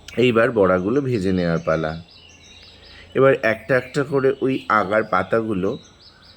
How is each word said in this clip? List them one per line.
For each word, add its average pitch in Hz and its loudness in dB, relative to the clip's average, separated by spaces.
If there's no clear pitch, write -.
এইবার 117 2
বড়াগুলো 95 2
ভেজে 110 -2
নেওয়ার 85 0
পালা। 80 -2
এবার 135 4
একটা 110 -2
একটা 131 -4
করে 135 0
ওই 135 0
আগার 107 2
পাতাগুলো 98 -2